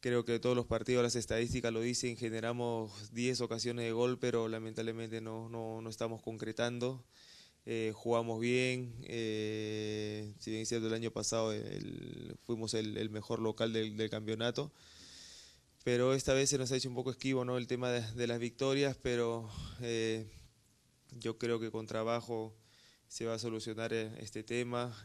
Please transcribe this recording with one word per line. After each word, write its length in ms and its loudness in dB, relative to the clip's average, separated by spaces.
Creo 240 2
que 160 2
todos 160 6
los 100 2
partidos, 380 4
las 100 2
estadísticas 580 2
lo 80 2
dicen, 360 0
generamos 960 -2
diez 280 2
ocasiones 440 0
de 80 2
gol, 260 4
pero 300 2
lamentablemente 720 -4
no, 280 -6
no, 320 -6
no 80 -6
estamos 320 -2
concretando. 840 -2
Eh, 280 0
jugamos 460 2
bien, 640 2
eh, 1400 -2
si 100 -6
bien 140 -2
es 40 -4
cierto, 200 0
el 60 2
año 180 -2
pasado 400 2
el, 920 -6
fuimos 320 -2
el, 220 0
el 140 -2
mejor 280 -4
local 340 2
del, 240 0
del 140 0
campeonato, 600 -2
pero 300 6
esta 200 4
vez 160 6
se 80 4
nos 140 0
ha 40 2
hecho 120 0
un 80 -4
poco 160 -2
esquivo, 320 2
¿no? 120 0
El 120 -2
tema 240 0
de, 80 2
de 260 -2
las 140 0
victorias, 600 2
pero, 480 0
eh, 460 0
yo 260 -4
creo 220 0
que 100 -4
con 160 -6
trabajo 720 -2
se 180 -6
va 100 0
a 40 -4
solucionar, 540 -2
eh, 260 0
este 240 -8
tema. 640 -2